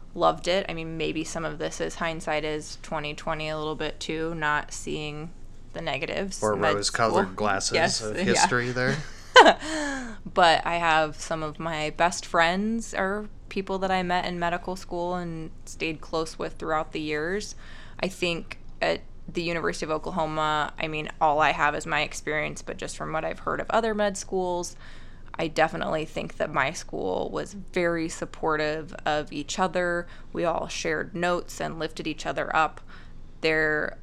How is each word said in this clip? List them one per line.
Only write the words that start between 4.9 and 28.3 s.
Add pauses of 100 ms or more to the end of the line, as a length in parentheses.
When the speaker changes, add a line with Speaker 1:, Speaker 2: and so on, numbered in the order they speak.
Speaker 1:
the
negatives.
Speaker 2:
Or
Speaker 1:
Med
Speaker 2:
rose-colored
Speaker 1:
school.
Speaker 2:
glasses
Speaker 1:
Yes,
Speaker 2:
of
Speaker 1:
yeah.
Speaker 2:
history
there. (400)
Speaker 1:
<laughs> (160)
But
I
have
some
of
my
best
friends
are (220)
people
that
I
met
in
medical
school
and (160)
stayed
close
with
throughout
the
years. (440)
I
think (220)
at (320)
the
University
of
Oklahoma,
I
mean, (120)
all
I
have
is
my
experience,
but
just
from
what
I've
heard
of
other
med
schools, (600)
I
definitely
think
that
my
school
was
very
supportive (120)